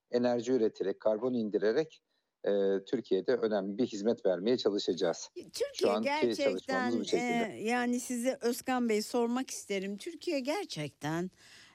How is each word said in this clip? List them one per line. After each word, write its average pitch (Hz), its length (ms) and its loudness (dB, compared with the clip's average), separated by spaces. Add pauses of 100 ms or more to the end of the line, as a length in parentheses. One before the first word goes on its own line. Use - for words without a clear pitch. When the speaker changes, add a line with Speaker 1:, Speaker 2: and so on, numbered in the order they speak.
(100)
Speaker 1:
enerji 120 420 2
üreterek, 104 480 2
karbon 110 340 2
indirerek, 180 680 0 (420)
e, - 60 2 (360)
Türkiye'de 95 500 0
önemli 101 420 0
bir 123 80 2
hizmet 107 400 0
vermeye 95 320 2
çalışacağız. 95 760 0
Speaker 2:
Türkiye - 280 -8 (120)
Speaker 1:
Şu 226 160 2
anki 214 140 2
Speaker 2:
gerçekten, 285 460 0
Speaker 1:
çalışmamız 254 500 -2
bu - 40 -4
şekilde. 240 540 0
Speaker 2:
e, - 40 -8
yani 240 380 0
size 247 400 -4
Özkan 240 480 -2
Bey 214 140 2
sormak 240 480 -2
isterim. 196 460 -6
Türkiye 320 440 -6
gerçekten, 180 920 -4 (440)